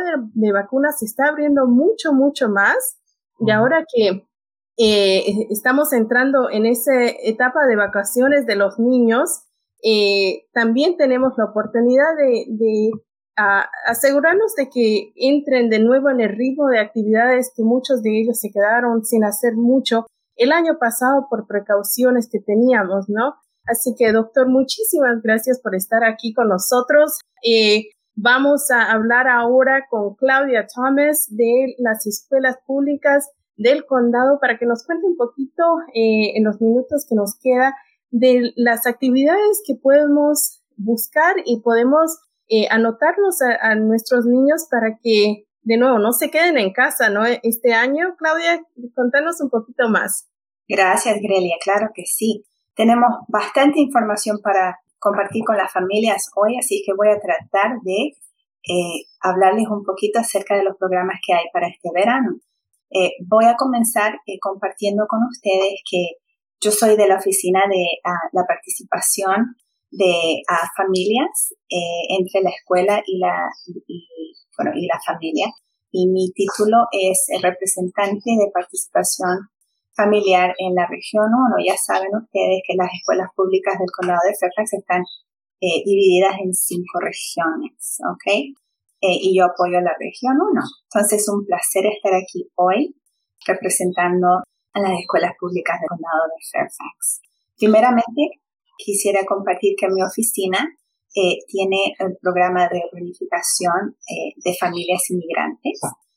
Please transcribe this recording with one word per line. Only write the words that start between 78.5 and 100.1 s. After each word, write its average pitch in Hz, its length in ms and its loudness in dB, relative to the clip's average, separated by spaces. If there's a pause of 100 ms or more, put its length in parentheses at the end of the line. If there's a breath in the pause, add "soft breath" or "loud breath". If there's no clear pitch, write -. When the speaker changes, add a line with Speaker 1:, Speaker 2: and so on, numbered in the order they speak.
Speaker 3:
participación 180 960 -4 (460)
familiar 190 640 2
en 185 160 -4
la 175 120 0
región - 400 -2
uno. 233 300 2 (100)
Ya 190 100 0
saben 190 380 -4
ustedes 190 520 -2
que 180 100 -4
las 180 120 0 (100)
escuelas 185 380 -2
públicas 190 420 0
del 180 140 -4
condado 180 320 -2
de 202 160 0
Fairfax 190 320 -4
están, 180 300 -2 (580)
eh, 170 240 -2
divididas 196 580 4
en 185 120 -4
cinco 180 460 -6
regiones, - 1000 -8 (100)
¿ok? 202 480 -6 (480)
Eh, 180 160 0
y 190 160 2
yo 185 80 4
apoyo 180 380 0
la 175 160 -2
región 254 420 -2
uno. 370 220 0 (260)
Entonces, 208 340 0
es - 60 -6
un 202 160 -2
placer 190 420 -4
estar 208 280 -2
aquí 185 400 -6
hoy 190 420 0 (480)
representando 180 1040 0 (260)
a 202 80 -4
las 190 180 -2
escuelas 175 400 -2
públicas 175 400 -6
del 165 120 -6
condado 165 340 -4
de 160 160 -8 (100)
Fairfax. - 720 -8 (380)
Primeramente, 233 840 2 (380)
quisiera 196 480 -2
compartir 196 500 -2
que 196 120 -2
mi 190 140 0
oficina, 202 680 -4 (420)